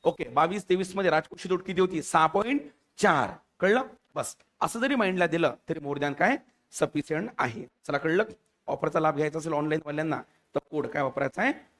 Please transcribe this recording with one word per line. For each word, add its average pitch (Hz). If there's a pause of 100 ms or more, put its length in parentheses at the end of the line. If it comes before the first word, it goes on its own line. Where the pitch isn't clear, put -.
ओके, 165
बावीस 170
तेवीस 185
मध्ये 190
राजकोषीय 160
तूट 185
किती 180
होती? 180
सहा 160
पॉइंट 226 (380)
चार. 147 (300)
कळलं? 214 (280)
बस - (240)
असं 226
जरी 269
माइंडला 185
दिलं 156 (140)
तरी 160
more 143
than 143
काय 208 (360)
सफिशियंट 156
आहे. 120 (200)
चला 143
कळलं? 170 (440)
ऑफरचा 151
लाभ 156
घ्यायचा 151
असेल 160
ऑनलाईन 151
वाल्यांना 151 (340)
तर 143 (100)
कोड 151
काय 147
वापरायचा 139
आहे? 269 (280)